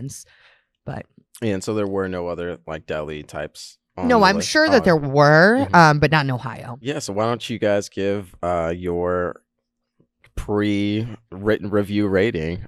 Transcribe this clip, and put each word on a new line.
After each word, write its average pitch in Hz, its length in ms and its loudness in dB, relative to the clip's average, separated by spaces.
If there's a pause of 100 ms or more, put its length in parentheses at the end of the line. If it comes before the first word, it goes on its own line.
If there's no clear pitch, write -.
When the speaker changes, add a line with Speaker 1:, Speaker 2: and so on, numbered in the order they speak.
Speaker 1:
sense. - 240 -14 (600)
But - 200 -10 (360)
Speaker 2:
Yeah, 107 140 -2
and 92 80 -6
so 110 100 -4
there 104 140 -2
were 98 200 -2
no 90 200 -6
other, 87 400 -8
like, 80 180 -10
deli 76 380 -8
types - 560 -14 (180)
on 247 100 -4
Speaker 1:
No, 240 120 4
Speaker 2:
the 202 60 4
Speaker 1:
I'm 196 120 4
Speaker 2:
list? 208 120 -4
Speaker 1:
sure 311 200 2
that 262 140 6
Speaker 2:
Oh. - 20 -10
Speaker 1:
there 170 120 4
were, 147 680 6
Speaker 2:
Mm-hmm. - 100 -2
Speaker 1:
um, 156 240 8
but 143 120 4
not 151 140 2
in 135 60 -2
Ohio. 120 500 -8
Speaker 2:
Yeah, 143 180 -6
so 104 140 -8
why 107 120 0
don't 117 240 -4
you 113 100 -4
guys 101 300 0
give, 98 520 -4
uh, 87 340 -2
your 87 680 -4 (920)
pre-written 104 1300 -2
review 104 380 0
rating 90 600 0